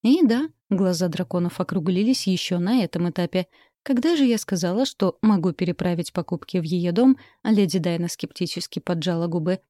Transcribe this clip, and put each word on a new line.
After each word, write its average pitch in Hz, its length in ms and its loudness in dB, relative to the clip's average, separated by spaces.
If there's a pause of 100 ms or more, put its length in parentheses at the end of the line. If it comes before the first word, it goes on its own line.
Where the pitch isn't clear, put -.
И 277 200 4
да, 254 260 2 (200)
глаза 180 380 0
драконов 175 520 -4
округлились 190 680 0
ещё 180 320 -2
на 208 240 2
этом 175 260 -2
этапе. - 380 -2 (360)
Когда 277 320 2
же 277 100 4
я 233 120 2
сказала, 185 480 -2
что - 360 -2
могу 185 300 4
переправить 175 640 -4
покупки - 440 -6
в 170 60 -2
её 175 280 -2
дом, 254 260 4 (260)
леди 196 360 2
Дайна 170 280 -2
скептически - 720 -8
поджала 170 480 -2
губы. 175 420 -2